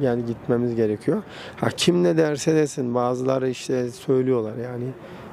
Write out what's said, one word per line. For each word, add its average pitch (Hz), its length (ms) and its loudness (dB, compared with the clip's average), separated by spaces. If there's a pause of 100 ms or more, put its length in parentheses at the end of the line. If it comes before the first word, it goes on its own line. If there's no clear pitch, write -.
yani 120 260 2
gitmemiz 120 480 0
gerekiyor. 113 480 0 (340)
Ha, - 200 0
kim 175 260 4
ne 175 140 4
derse 156 380 2
desin, 139 400 0
bazıları 127 560 0
işte 123 400 -2
söylüyorlar 127 680 0
yani, 123 280 -8 (480)